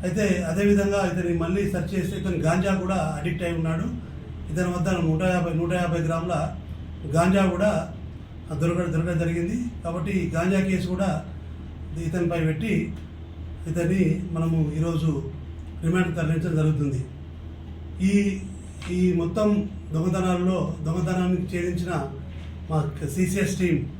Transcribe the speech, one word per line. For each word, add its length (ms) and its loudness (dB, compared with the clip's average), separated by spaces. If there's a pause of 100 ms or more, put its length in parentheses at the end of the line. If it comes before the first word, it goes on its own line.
అయితే 400 2
అదేవిధంగా 640 4
ఇతని 320 0
మళ్ళీ 340 0
సెర్చ్ 220 -2
చేస్తే 240 -2
ఇతను 200 -2
గాంజా 360 2
కూడా 220 0
అడిక్ట్ 480 -2
అయి 120 -2
ఉన్నాడు. 280 -2 (720)
ఇతని 200 0
వద్ద 160 0
నూట 340 2
యాభై, 300 2
నూట 200 0
యాభై 260 2
గ్రాముల 560 0 (520)
గాంజా 380 6
కూడా 480 2 (600)
దొరకడం, 400 0
దొరకడం 260 0
జరిగింది. 460 0 (180)
కాబట్టి 280 -4
ఈ 180 0
గాంజా 300 2
కేసు 280 2
కూడా 380 0 (800)
ఇతనిపై 400 0
పెట్టి 480 0 (760)
ఇతన్ని 640 2
మనము 420 2
ఈరోజు 580 0 (520)
రిమాండ్ 320 2
తరలించడం 400 0
జరుగుతుంది. 500 2 (960)
ఈ, 400 4 (500)
ఈ 220 4
మొత్తం 560 2 (240)
దొంగతనాల్లో 920 2
దొంగతనాన్ని 580 2
ఛేదించిన 480 -2 (800)
మా 220 0 (240)
సీసీఎస్ 440 0
టీం 400 2